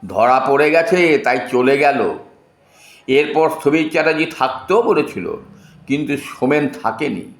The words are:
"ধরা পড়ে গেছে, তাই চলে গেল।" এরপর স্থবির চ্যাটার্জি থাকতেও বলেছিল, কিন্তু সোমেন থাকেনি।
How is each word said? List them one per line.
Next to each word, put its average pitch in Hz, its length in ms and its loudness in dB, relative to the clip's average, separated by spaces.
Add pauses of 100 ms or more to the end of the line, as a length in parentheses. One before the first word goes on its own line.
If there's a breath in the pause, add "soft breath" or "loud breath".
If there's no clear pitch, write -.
"ধরা 120 340 2
পড়ে 139 300 2
গেছে, 165 480 2
তাই 127 200 0 (120)
চলে 131 280 2
গেল।" 127 360 0 (920 soft breath)
এরপর 151 440 2
স্থবির 156 400 0
চ্যাটার্জি 156 360 0
থাকতেও 170 560 -2
বলেছিল, 139 520 -2 (520 loud breath)
কিন্তু 147 300 -4
সোমেন 143 520 -2 (140)
থাকেনি। 113 580 -6